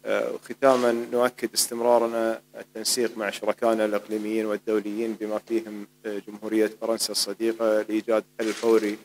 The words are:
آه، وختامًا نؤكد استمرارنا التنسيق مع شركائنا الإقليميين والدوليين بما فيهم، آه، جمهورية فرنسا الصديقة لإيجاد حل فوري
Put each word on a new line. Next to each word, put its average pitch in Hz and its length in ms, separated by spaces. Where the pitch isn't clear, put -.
آه، 104 280
وختامًا 127 580
نؤكد 120 600
استمرارنا 117 880
التنسيق 113 580
مع 104 120
شركائنا 110 560
الإقليميين 107 600
والدوليين 107 680
بما 107 240
فيهم، 107 400
آه، 104 220
جمهورية 107 440
فرنسا 110 300
الصديقة 110 720
لإيجاد 107 420
حل 110 140
فوري 110 520